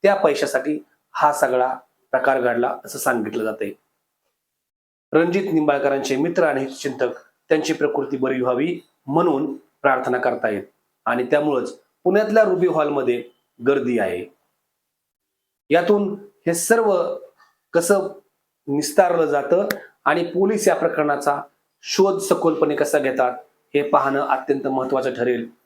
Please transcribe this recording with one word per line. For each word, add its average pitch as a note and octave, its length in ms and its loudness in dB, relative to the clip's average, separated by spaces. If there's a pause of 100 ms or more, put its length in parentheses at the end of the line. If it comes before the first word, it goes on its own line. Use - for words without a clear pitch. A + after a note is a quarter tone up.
त्या G3 120 6
पैशासाठी D3 680 0 (280)
हा D3 220 2
सगळा B2+ 400 0 (380)
प्रकार C3 300 2
घडला B2 440 0
असं - 140 -10
सांगितलं A2+ 440 -2
जातंय. G#2+ 280 -6 (1400)
रणजित F3 400 2
निंबाळकरांचे C#3 640 0
मित्र E3+ 280 0
आणि C#3 180 0
हितचिंतक C3 580 -6 (300)
त्यांची D#3 240 0
प्रकृती C#3+ 440 -2
बरी C3 240 -2
व्हावी C3+ 380 -2 (280)
म्हणून D#3 480 0
प्रार्थना - 600 -2
करतायत A#2 460 -2 (420)
आणि A#2+ 180 -2
त्यामुळंच D3 560 0 (240)
पुण्यातल्या G#3+ 400 4
रुबी F#3 240 2
हॉलमध्ये C#3+ 560 0 (440)
गर्दी B2 320 0
आहे. F2+ 260 -4 (1400)
यातून G3+ 460 2 (300)
हे E3+ 80 0
सर्व G3+ 640 -2 (580)
कसं F#3+ 340 0 (600)
निस्तारलं D#3+ 580 2
जातं D3 420 0 (380)
आणि E3 180 2
पोलीस G3 440 0
या F3 80 4
प्रकरणाचा D3 680 0 (400)
शोध G3 380 2
सखोलपणे D#3 560 0
कसा D3 240 0
घेतात C3 340 0 (400)
हे C#3+ 80 2
पाहणं C#3 460 0
अत्यंत C3+ 400 -2
महत्त्वाचं C3 460 -2
ठरेल. A#2+ 360 -2 (160)